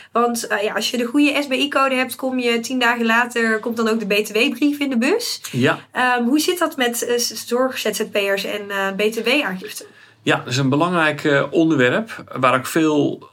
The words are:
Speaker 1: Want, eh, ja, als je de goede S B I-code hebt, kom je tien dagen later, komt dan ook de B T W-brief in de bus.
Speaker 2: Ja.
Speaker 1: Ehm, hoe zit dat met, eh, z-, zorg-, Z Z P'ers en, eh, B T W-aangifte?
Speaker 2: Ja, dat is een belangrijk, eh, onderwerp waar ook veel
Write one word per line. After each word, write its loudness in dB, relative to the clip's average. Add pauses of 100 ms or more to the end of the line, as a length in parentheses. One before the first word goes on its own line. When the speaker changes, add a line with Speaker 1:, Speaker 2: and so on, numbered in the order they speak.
(120)
Speaker 1:
Want, 0
eh, -2
ja, -2
als -4
je -4
de 0
goede 2
S -6
B -4
I-code 0
hebt, -2
kom -4
je 2
tien -4
dagen 2
later, 2
komt -6
dan 0
ook 0
de 2
B 2
T -12
W-brief 2
in -2
de 0
bus. 0
Speaker 2:
Ja. 2 (140)
Speaker 1:
Ehm, 0
hoe 2
zit 0
dat -2
met, -2
eh, 0
z-, -6
zorg-, -2
Z -2
Z -2 (100)
P'ers 0
en, -8
eh, -2
B 0
T -4
W-aangifte? -4 (360)
Speaker 2:
Ja, 2
dat -6
is -4
een 2
belangrijk, 2
eh, 4
onderwerp 2 (160)
waar 4
ook 0
veel 0